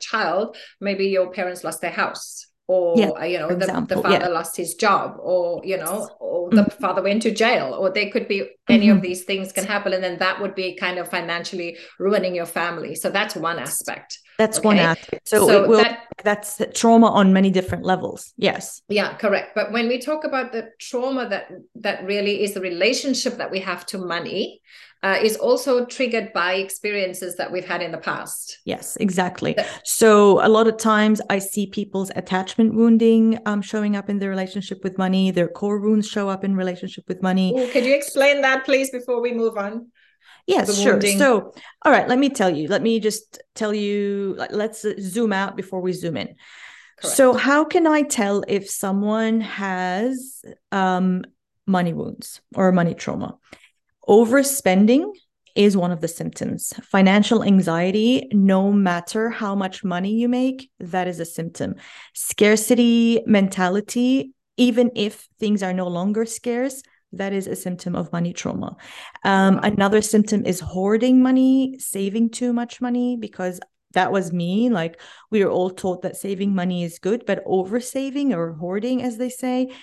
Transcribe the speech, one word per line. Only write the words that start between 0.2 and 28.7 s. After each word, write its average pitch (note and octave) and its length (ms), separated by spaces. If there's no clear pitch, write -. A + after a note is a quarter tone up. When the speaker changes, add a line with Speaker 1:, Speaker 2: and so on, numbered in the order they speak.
Speaker 1:
maybe G3 260
your F#3 240
parents F3+ 320
lost D#3+ 160
their E3+ 120
house - 560
or, F3 320
Speaker 2:
Yeah, G3+ 120
Speaker 1:
uh, - 120
you F3 160
know, D#3 80
Speaker 2:
for F3+ 60
Speaker 1:
the, F3+ 60
the F#3+ 60
Speaker 2:
example, F#3 360
Speaker 1:
father F#3 180
Speaker 2:
yeah. F3+ 80
Speaker 1:
lost E3+ 300
his E3+ 180
job - 420
or, F3 460
you F#3 140
know, E3+ 220
Speaker 2:
Yes. - 100
Speaker 1:
or F3 300
the G#3 140
Speaker 2:
Mm-hmm. - 180
Speaker 1:
father F#3+ 200
went G3+ 200
to A3 100
jail, G3+ 420
or F#3+ 160
there G3+ 220
could A3 160
be G3 220
any G#3 180
of G3+ 80
Speaker 2:
Mm-hmm. F3 100
Speaker 1:
these F3+ 160
things F#3+ 280
can F#3+ 140
happen. G3+ 280
And F#3 100
then F3 160
that F#3 220
would F#3+ 140
be F#3 200
kind F3+ 220
of E3+ 120
financially E3+ 680
ruining F#3 360
your E3+ 120
family. E3 480
So - 140
that's G#3 260
one E3 240
aspect. - 600
Speaker 2:
That's A3 240
one G#3 160
Speaker 1:
Okay? E3+ 80
Speaker 2:
aspect. - 440
So G#3+ 80
Speaker 1:
So G3+ 160
Speaker 2:
it G#3+ 60
will, A3+ 140
Speaker 1:
that A#3 160
Speaker 2:
that's - 380
trauma A3+ 340
on F#3+ 260
many F#3+ 180
different F3+ 340
levels. - 520
Yes. - 520
Speaker 1:
Yeah, G3 280
correct. G3+ 380
But G#3 160
when A#3 160
we B3 120
talk D#4 240
about C4 280
the A3 180
trauma B3+ 500
that, - 200
that G3+ 300
really G3+ 380
is G3 100
the F#3 80
relationship A3 760
that - 140
we F#3 80
have F#3 280
to G#3 100
money, F3+ 640
uh, A3+ 200
is A3 140
also B3 480
triggered A3+ 460
by F3+ 220
experiences F#3+ 840
that - 140
we've F3+ 160
had F3 140
in E3+ 100
the D#3+ 60
past. - 680
Speaker 2:
Yes, - 320